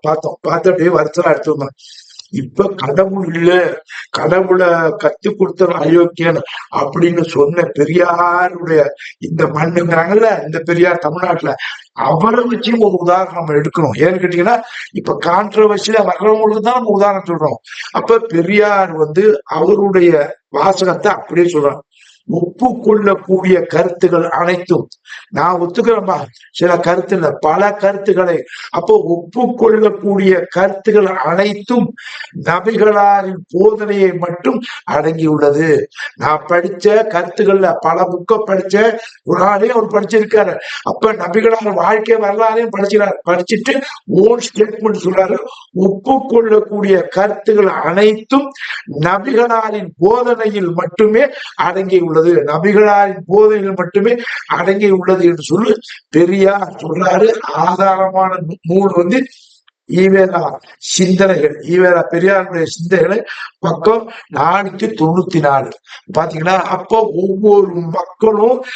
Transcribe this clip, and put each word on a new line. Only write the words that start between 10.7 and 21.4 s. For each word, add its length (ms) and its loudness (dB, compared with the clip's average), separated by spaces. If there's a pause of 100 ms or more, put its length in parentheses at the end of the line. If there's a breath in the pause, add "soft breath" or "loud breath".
தமிழ்நாட்டுல, 580 -4 (380 loud breath)
அவரை 500 0
வச்சு 360 -2
ஒரு 160 0
உதாரணம் 380 0
நம்ம 200 -4
எடுக்கணும். 440 -2
ஏன்னு 240 0
கேட்டீங்கன்னா, 400 0 (300 loud breath)
இப்ப 340 -4
கான்ட்ரவர்சியில 840 0
வர்றவங்களுக்கு 520 2
தான் 140 0
நம்ம 160 -2
உதாரணம் 380 0
சொல்றோம். 300 -2 (340 loud breath)
அப்ப 280 0
பெரியார் 720 0
வந்து 520 2
அவருடைய 720 2 (360)
வாசகத்தை 600 0
அப்படியே 360 0